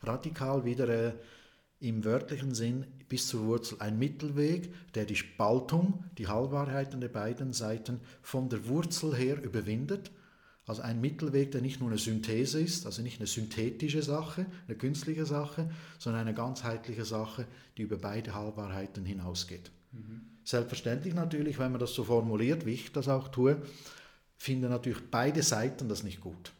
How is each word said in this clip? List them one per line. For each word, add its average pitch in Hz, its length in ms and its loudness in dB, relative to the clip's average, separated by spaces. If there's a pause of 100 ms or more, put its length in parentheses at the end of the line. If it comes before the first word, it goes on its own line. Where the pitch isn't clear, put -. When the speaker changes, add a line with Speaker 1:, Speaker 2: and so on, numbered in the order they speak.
Speaker 1:
Radikal 135 600 0
wieder, 120 240 4
äh, 117 260 4 (680)
im 113 240 0
wörtlichen 131 500 0
Sinn 120 320 0 (220)
bis - 180 -2
zur 110 160 0
Wurzel. 113 380 0
Ein 107 180 0
Mittelweg, 151 720 2 (200)
der 110 100 0
die 107 140 0
Spaltung, 131 880 4 (120)
die 98 120 -2
Halbwahrheiten 135 720 0
der 120 80 -2
beiden 123 420 -2
Seiten 113 480 -2 (220)
von 131 260 -2
der 110 220 -2
Wurzel 156 460 2
her 131 280 2
überwindet. 117 680 -2 (540)
Also 113 160 -6
ein 117 180 -2
Mittelweg, 139 520 2
der 135 100 0
nicht 131 180 -2
nur 123 80 0
eine 107 100 2
Synthese 113 600 2
ist, 175 260 0
also 113 160 -6
nicht 120 200 -4
eine 101 60 -2
synthetische 131 760 0
Sache, 156 420 -2 (220)
eine 113 80 -4
künstliche 156 500 -2
Sache, 147 460 -2 (260)
sondern 113 260 0
eine 110 100 0
ganzheitliche 117 720 -4
Sache, 110 400 -4 (320)
die 110 60 -2
über 104 120 0
beide 101 400 -4
Halbwahrheiten 101 680 -4
hinausgeht. 90 680 -4 (220)
Speaker 2:
Mhm. 110 300 -12 (200)
Speaker 1:
Selbstverständlich 127 680 0
natürlich, 156 440 0
wenn 131 140 2
man 123 80 0
das 120 140 0
so 127 100 -2
formuliert, 117 640 4
wie 110 80 0
ich - 180 -6
das 131 160 0
auch 139 220 2
tue, 139 320 6 (720)
finden 131 340 0
natürlich 120 400 0
beide 143 320 4
Seiten 131 460 2
das 104 160 -2
nicht 90 160 -6
gut. 87 400 -12